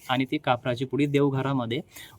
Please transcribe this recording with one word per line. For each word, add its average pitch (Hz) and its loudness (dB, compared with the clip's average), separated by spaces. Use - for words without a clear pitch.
आणि 131 2
ती 151 -2
कापडाची 127 0
पुडी 135 0
देवघरामध्ये 135 0